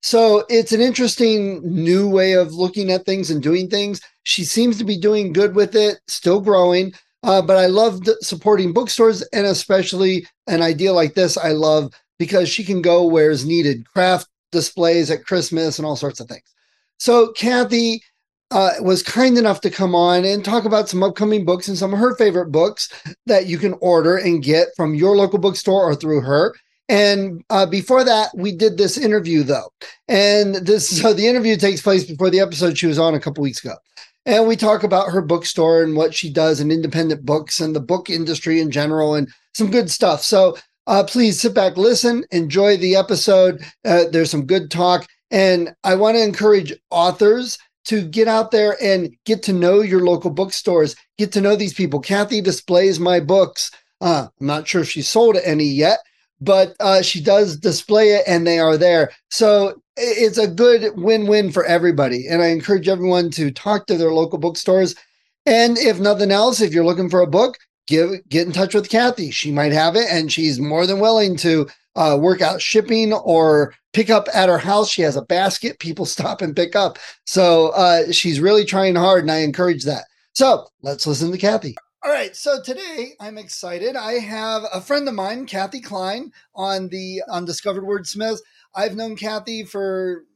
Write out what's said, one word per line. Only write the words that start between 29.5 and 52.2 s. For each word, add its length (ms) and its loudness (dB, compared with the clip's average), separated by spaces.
And 480 2
this, 340 0
<laughs> 120 -4
so 100 4
the 160 2
interview 300 2
takes 240 -2
place 240 0
before 240 -2
the 100 2
episode 380 -2
she 80 -4
was 140 0
on 160 2
a 40 -2
couple 220 -8
weeks 240 -6
ago. 80 -12
And 200 2
we 80 2
talk 280 0
about 280 0
her 100 0
bookstore 600 0
and 120 -2
what 200 0
she 160 -8
does 280 0
in 120 0
independent 540 -2
books 340 -4
and 160 -4
the 40 -2
book 300 -4
industry 500 -2
in 120 -2
general 440 0
and 120 -2
some 160 -2
good 220 0
stuff. 320 0
So, 340 2
uh, 160 2
please 360 0
sit 140 0
back, 240 0
listen, 540 2
enjoy 460 2
the 180 0
episode. 680 2
Uh, 280 4
there's 200 2
some 140 -4
good 260 -2
talk. 340 0
And 520 2
I 120 2
wanna 240 2
encourage 540 2
authors 640 0
to 220 -2
get 200 0
out 240 0
there 300 2
and 340 -2
get 180 -2
to 100 -2
know 280 4
your 200 2
local 300 0
bookstores, 640 -2
get 160 -2
to 80 0
know 140 4
these 180 -4
people. 260 -2
Kathy 420 -2